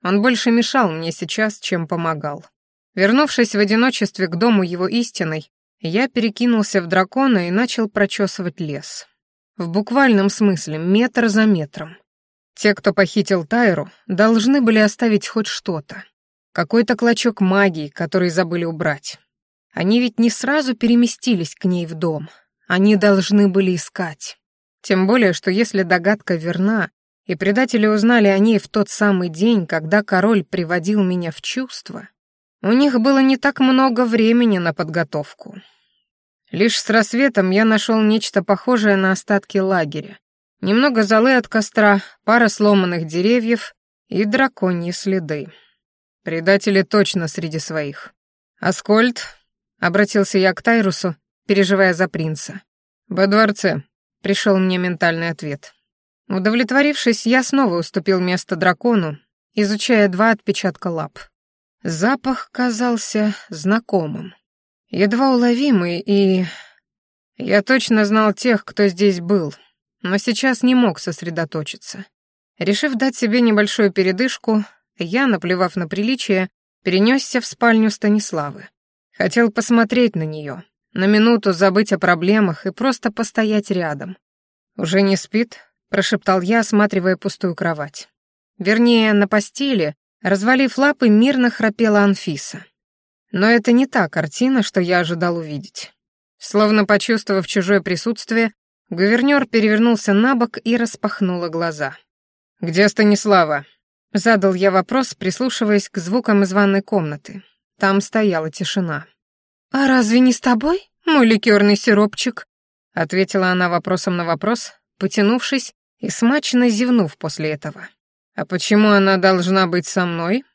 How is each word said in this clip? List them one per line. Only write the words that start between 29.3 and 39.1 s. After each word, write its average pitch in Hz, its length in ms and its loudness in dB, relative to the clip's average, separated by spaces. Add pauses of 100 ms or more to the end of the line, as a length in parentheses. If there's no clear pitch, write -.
когда 160 360 -2
король 202 420 0
приводил 180 580 -2
меня 180 280 -2
в - 100 -14
чувство, - 680 -10 (540)
у 196 100 0
них 254 280 4
было 269 200 4
не 269 160 4
так 277 240 -2
много 262 440 2
времени 226 540 2
на 170 160 -2
подготовку. 160 840 -8 (880)
Лишь 208 300 0
с - 100 -8
рассветом 220 600 2
я 202 140 2
нашел 220 360 2
нечто 214 420 0
похожее 208 540 0
на 190 160 2